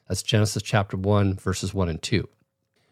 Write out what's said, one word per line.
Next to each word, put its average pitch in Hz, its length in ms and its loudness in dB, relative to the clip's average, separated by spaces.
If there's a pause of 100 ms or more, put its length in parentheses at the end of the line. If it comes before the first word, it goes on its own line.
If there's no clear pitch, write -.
That's - 140 -4
Genesis 107 400 2
chapter 98 340 0
one, 98 380 2
verses - 380 -4
one 95 140 0
and 80 140 -4
two. - 260 -2 (640)